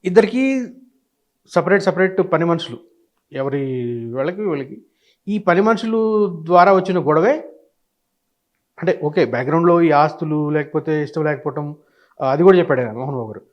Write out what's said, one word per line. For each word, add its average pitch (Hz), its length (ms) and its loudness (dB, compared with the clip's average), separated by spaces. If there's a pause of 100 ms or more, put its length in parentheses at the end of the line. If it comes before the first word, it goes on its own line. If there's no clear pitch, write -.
ఇద్దరికి 233 600 2 (800)
సపరేట్, 180 360 2
సపరేట్ 185 380 0 (120)
పని 165 120 0
మనుషులు, 160 340 -4 (540)
ఎవరి 127 800 -6
వాళ్ళకి, 156 280 -6
వీళ్ళకి. 156 420 -6 (460)
ఈ 208 100 -4
పని 185 220 0
మనుషులు 220 680 0 (140)
ద్వారా 180 280 4
వచ్చిన 185 260 0
గొడవే, 165 540 0 (1300)
అంటే 170 240 -2
ఓకే, 147 220 0
బ్యాక్‌గ్రౌండ్‌లో 160 580 2
ఈ 165 80 4
ఆస్తులు 151 600 0
లేకపోతే 151 520 -2
ఇష్టం 147 220 -6
లేకపోవటం, 147 520 -6 (460)
ఆ, 131 80 0
అది 147 120 2
కూడా 185 160 8
చెప్పాడు 139 220 2
ఆయన 117 100 -4
మోహన్ 131 240 -8
బాబు 117 140 -8
గారు. - 140 -16 (100)